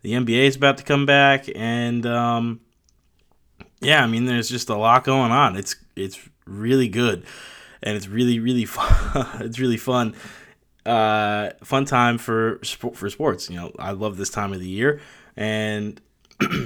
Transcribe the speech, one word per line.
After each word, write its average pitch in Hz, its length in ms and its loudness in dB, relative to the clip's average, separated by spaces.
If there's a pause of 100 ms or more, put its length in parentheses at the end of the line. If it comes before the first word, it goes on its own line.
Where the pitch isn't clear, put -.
the 104 100 -4
N 123 120 0
B 117 160 2
A 135 80 8
is 135 80 2
about 139 220 4
to - 40 -18
come 143 240 2
back, 139 480 4
and, 120 500 -2
um, 117 580 -2 (1160)
yeah, 147 220 4
I 117 60 2
mean, 117 160 0
there's 120 240 -2
just 120 200 -6
a 110 80 -2
lot 113 280 4
going 135 260 2
on. 123 240 4
It's, - 220 -8 (180)
it's 95 240 -8 (280)
really 113 420 0
good, 101 360 -2 (560)
and 107 160 -4
it's 98 120 -8
really, 117 320 0
really 120 240 0
<laughs> - 0 -
fun. - 800 0
It's 117 180 -8
really 123 160 2
fun. 120 400 0 (680)
Uh, 107 680 0 (120)
fun 139 220 -2
time 120 340 2
for 113 480 -2
sp-, - 280 -8
for 104 140 -8
sports. 135 400 -4
You 87 60 -12
know, 87 240 -12
I 98 140 -8
love 101 240 -6
this 92 140 -6
time 101 220 -6
of 92 60 -8
the 92 100 -10
year, 131 320 -2 (360)
and 107 680 -4
<clears throat> - 60 -20 (560)